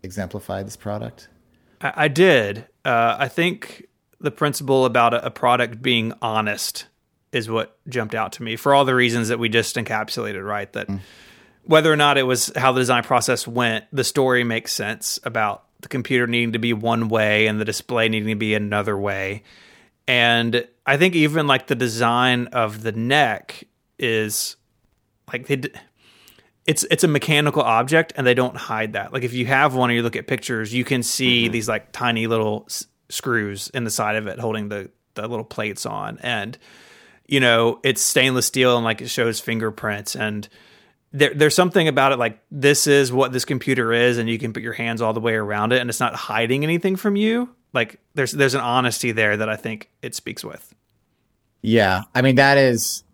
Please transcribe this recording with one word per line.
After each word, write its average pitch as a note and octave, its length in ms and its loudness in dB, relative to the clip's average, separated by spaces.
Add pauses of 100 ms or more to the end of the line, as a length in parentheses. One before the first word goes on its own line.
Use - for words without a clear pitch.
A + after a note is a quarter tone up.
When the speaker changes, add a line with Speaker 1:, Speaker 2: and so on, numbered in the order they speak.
Speaker 1:
exemplified G2 640 -8
this G#2 80 -14
product? G#2+ 520 -10 (540)
Speaker 2:
I, C#3 140 -4
I D#3 120 2
did. C3 600 4 (180)
Uh, A#2 320 2
I C3+ 120 -2
think - 560 -4 (340)
the D3 120 -2
principle C3+ 540 2
about A#2 280 4
a, A#2+ 140 -2
a - 20 -4
product A#2+ 520 0
being A#2 300 0 (120)
honest A2 640 -4 (440)
is A2+ 180 -4
what A2+ 280 -4 (100)
jumped A#2 280 -4
out G#2+ 160 -4
to - 120 -16
me A2+ 120 -6
for C#3 180 2
all C#3 100 8
the C3 120 2
reasons A#2+ 320 2
that A#2 100 -2
we A#2 100 -2
just A2 280 0
encapsulated, G#2+ 680 -6
right? G2+ 300 -8
That G#2 140 -8
Speaker 1:
Mm. G2 120 -6 (680)
Speaker 2:
whether D#3 280 6
or - 20 4
not D3 220 4
it C3+ 60 4
was B2+ 320 0
how C3 160 4
the B2+ 100 2
design B2 220 2
process B2 440 0
went, A#2 460 -2
the C3+ 100 0
story B2+ 400 2
makes A2+ 300 -4
sense - 500 -6
about A2 420 -4 (160)
the - 60 -20
computer B2 380 -2
needing A#2 280 -2
to A#2 60 -2
be A#2 140 0
one A2+ 360 -2
way G#2+ 380 2
and G#2+ 140 -2
the G#2+ 40 -2
display A2+ 440 -2
needing A2 200 -2
to A2 60 -2
be G#2+ 200 -2
another G#2 420 -2
way. G2 460 -6 (640)
And A#2 580 2 (200)
I C#3 120 2
think E3+ 180 4
even, D3+ 320 2
like, C3 200 2
the C#3 80 0
design A#2+ 720 0
of G#2+ 340 -2
the A2 120 -4
neck A#2 720 -2 (340)
is, A2 560 -2 (760)
like, B2+ 160 -10
they C#3+ 100 0
d-, B2+ 120 -8 (960)
it's, D3+ 240 -2
it's E3 140 2
a F3 40 4
mechanical D3 540 2
object C3 540 2
and C3+ 100 -2
they B2 80 6
don't B2+ 240 0
hide A2 360 -6
that. G2 200 -8
Like, C3 100 -4
if A#2 100 -6
you B2+ 120 -2
have C3+ 300 2
one B2+ 140 2
or A#2+ 40 0
you A#2 100 0
look A#2 120 -4
at - 120 -8
pictures, A2+ 460 -6
you B2 120 -2
can B2+ 180 -2
see B2 420 0
Speaker 3:
Mm-hmm. A2+ 80 0
Speaker 2:
these, A2 140 -2
like, A2 240 -6
tiny A2+ 360 -2
little A2 400 -2
s-, - 180 -10 (240)
screws G#2 640 -4
in B2+ 100 -6
the A2 80 -6
side G#2+ 240 -2
of G#2+ 120 -4
it F#2+ 120 -10
holding A2 300 -4
the, G2+ 200 -10 (260)
the G#2+ 120 -10
little A2+ 180 -8
plates G#2+ 400 -8
on. G#2+ 360 -8
And, A#2 360 -6 (720)
you C#3 140 2
know, A#2 420 4
it's C3+ 180 0
stainless B2+ 440 2
steel B2+ 320 4
and, A#2 80 0
like, A2 160 -2
it A#2+ 80 -12
shows A#2 320 -2
fingerprints. A2 720 -6
And G#2 320 -6 (640)
there, C#3+ 220 2
there's D3 220 4
something F3+ 340 4
about C3+ 240 4
it, B2 60 -2
like, A2+ 200 -2 (100)
this C#3+ 380 2
is C#3 240 4
what B2+ 220 0
this B2+ 100 -2
computer B2 480 -2
is, A#2+ 260 2
and A2+ 120 -2
you A2+ 100 -2
can A2+ 140 -6
put A2 100 -8
your A2+ 100 -8
hands A#2 280 -6
all A2 120 0
the A2+ 60 -4
way A2+ 160 -2
around G#2+ 380 0
it, B2+ 80 2
and A#2+ 80 -6
it's A#2 100 -6
not B2 160 -2
hiding A#2 480 -2
anything E3+ 320 0
from G3+ 220 -2
you. A#3 320 0 (240)
Like, A#2 260 -2 (140)
there's, C#3+ 180 -2
there's C#3 240 2
an C3+ 60 0
honesty B2 500 0
there G#2+ 260 2
that G#2+ 120 -2
I G#2+ 60 -4
think - 340 -10 (120)
it B2 140 -10
speaks - 280 -12
with. - 300 -16 (880)
Speaker 1:
Yeah. G2 420 4 (120)
I B2 60 2
mean, C3 140 4
that C#3 220 6
is B2+ 460 2 (100)